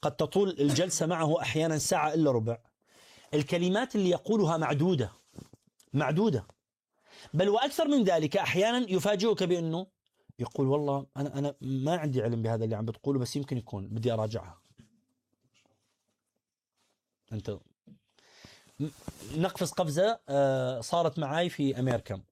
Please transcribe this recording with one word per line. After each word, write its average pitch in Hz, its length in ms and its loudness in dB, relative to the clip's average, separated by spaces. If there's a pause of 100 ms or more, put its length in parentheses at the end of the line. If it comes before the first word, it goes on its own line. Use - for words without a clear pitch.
قد 160 140 -4
تطول 185 440 0
الجلسة 156 460 2
معه 160 340 0
أحيانا 156 380 0
ساعة 156 360 0
إلا 156 160 4
ربع. 117 280 0 (760)
الكلمات 180 600 0
اللي 196 160 2
يقولها 175 460 2
معدودة، 147 560 0 (800)
معدودة، 151 540 0 (880)
بل 185 140 4
وأكثر 277 400 2
من 277 160 4
ذلك، 170 320 2
أحيانا 208 540 2
يفاجئك 196 520 2
بأنه 170 440 0 (520)
يقول: 131 280 -2
"والله 139 400 0 (100)
أنا، 139 220 -4
أنا 143 220 -2
ما 135 360 -2
عندي 139 260 -2
علم 117 200 -2
بهذا 113 220 0
اللي 113 120 -2
عم 107 80 -4
بتقوله، 135 340 -2
بس 123 180 -4
يمكن 135 220 -4
يكون، 101 300 -10
بدي 113 240 -2
أراجعها". 107 480 -4 (2750)
أنت - 260 -8 (1200)
م-، 147 80 -6 (480)
نقفز 180 340 -2
قفزة، 180 580 0
آه، 135 520 2
صارت 165 380 0
معاي 156 300 0
في 135 320 -2
أمريكا. 113 520 -2